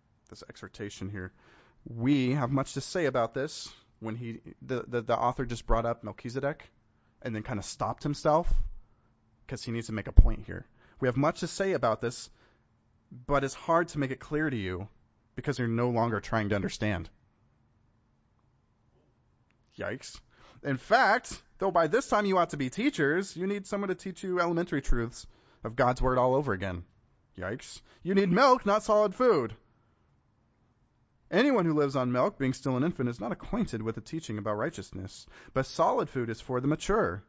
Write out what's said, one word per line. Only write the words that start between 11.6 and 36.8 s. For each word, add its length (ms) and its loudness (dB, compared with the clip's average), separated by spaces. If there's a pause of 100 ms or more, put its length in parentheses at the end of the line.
about 280 0
this, 280 -6 (840)
but 320 0
it's 100 -2
hard 360 2
to 100 -6
make 120 -2
it 80 -8
clear 300 -2
to 80 -2
you 300 -4 (480)
because 240 -4
you're 80 0
no 220 0
longer 320 0
trying 280 -2
to 60 0
understand." 540 -4 (2750)
Yikes. 420 -8 (440)
"In 140 -2
fact, 640 2 (160)
though 140 -2
by 160 4
this 200 0
time 180 2
you 120 2
ought 140 2
to 60 -6
be 120 -2
teachers, 680 -2
you 100 -6
need 220 -6
someone 220 -4
to 60 -4
teach 280 -12
you 160 -2
elementary 420 0
truths 460 0 (360)
of 120 -8
God's 260 2
word 160 4
all 160 4
over 200 0
again." 320 -6 (520)
Yikes. 440 -10 (200)
"You 140 0
need 160 4
milk, 340 6
not 180 2
solid 300 4
food. 420 2 (1700)
Anyone 360 4
who 80 2
lives 240 2
on 160 0
milk, 240 0
being 160 0
still 240 -2
an 60 2
infant, 260 -2
is 100 -8
not 140 -6
acquainted 480 -4
with 140 -4
the 60 -12
teaching 360 -10
about 180 -4
righteousness, 720 -8 (260)
but 120 0
solid 420 0
food 220 -4
is 100 -6
for 220 -4
the 60 0
mature 600 0